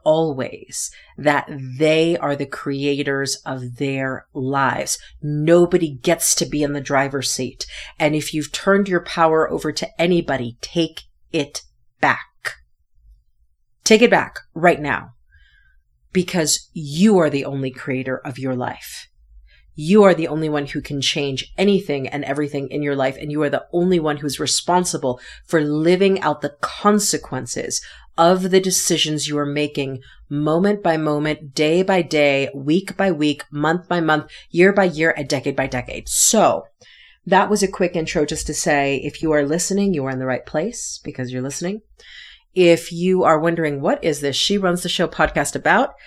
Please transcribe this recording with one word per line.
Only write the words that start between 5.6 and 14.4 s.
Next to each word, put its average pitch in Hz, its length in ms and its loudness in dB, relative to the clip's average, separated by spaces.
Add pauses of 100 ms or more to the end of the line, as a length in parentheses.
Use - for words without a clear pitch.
gets 165 460 0
to 156 100 -2
be 147 160 -2
in 143 100 0
the 143 80 -4
driver's 135 500 -2
seat. - 360 -8 (320)
And 151 160 2
if 151 200 -4
you've 151 180 -4
turned 196 360 2
your 180 120 2
power 160 500 2
over 156 220 -4
to - 280 -6
anybody, 151 600 0
take - 420 -4 (300)
it 143 300 -4 (380)
back. 139 200 2 (1600)
Take 220 180 6
it 214 80 6
back 165 300 -2 (140)